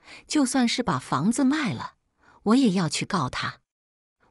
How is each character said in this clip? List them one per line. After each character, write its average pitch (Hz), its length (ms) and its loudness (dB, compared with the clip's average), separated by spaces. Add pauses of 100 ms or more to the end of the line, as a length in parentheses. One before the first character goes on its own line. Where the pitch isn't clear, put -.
(280)
就 302 180 2
算 247 220 2
是 240 160 -2
把 139 160 -2
房 160 320 0
子 277 140 0
卖 269 280 0
了， - 200 -10 (500)
我 214 140 4
也 254 140 4
要 175 180 0
去 - 160 -4
告 139 240 -4
他。” - 300 -8 (720)